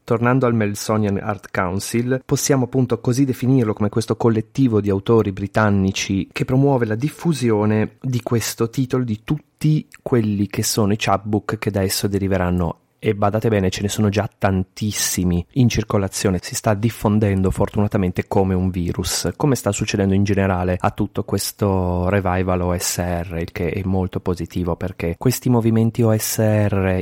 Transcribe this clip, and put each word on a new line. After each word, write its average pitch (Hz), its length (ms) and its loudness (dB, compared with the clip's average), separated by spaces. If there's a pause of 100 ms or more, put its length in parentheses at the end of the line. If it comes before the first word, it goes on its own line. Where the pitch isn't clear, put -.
tornando 123 420 2
al 120 80 2
Melsonian 107 680 0
Art 104 300 -8
Council, 117 720 -2
possiamo 135 400 0
appunto 120 340 0
così 131 260 0
definirlo 123 480 2
come 104 160 0
questo 113 260 0
collettivo 113 640 2
di 101 100 0
autori 101 420 2
britannici 98 1000 0
che - 140 -4
promuove 131 400 2
la 107 100 -2
diffusione 110 1080 0
di 123 200 -4
questo 117 480 -2
titolo, 127 340 -2
di 110 200 -4
tutti - 640 -2 (140)
quelli 107 460 0
che - 160 -4
sono 104 280 0
i 107 60 0
chapbook 104 600 -2
che - 100 -4
da 101 120 0
esso 95 260 -2
deriveranno. 92 720 0 (260)
E 110 120 0
badate 104 340 0
bene, 95 220 2
ce - 100 -6
ne 101 80 -2
sono 107 200 0
già 101 280 0
tantissimi 92 1080 -2 (100)
in 123 160 4
circolazione, 98 720 0
si - 140 -12
sta 113 220 0
diffondendo 104 720 2
fortunatamente 101 800 -2
come 95 260 2
un 92 160 0
virus, 87 580 -4 (100)
come 139 180 0
sta - 160 -2
succedendo 98 420 0
in 98 100 4
generale 95 560 0
a 101 120 0
tutto 104 320 -4
questo 92 840 -2
revival 92 520 0
O 90 160 0
S - 220 -4
R, 87 400 -4
il 85 120 -6
che 87 200 -4
è 101 140 -4
molto 92 340 -2
positivo 87 560 -4
perché 85 420 -6
questi - 320 -2
movimenti 113 540 2
O 110 120 4
S - 220 -4
R 101 640 2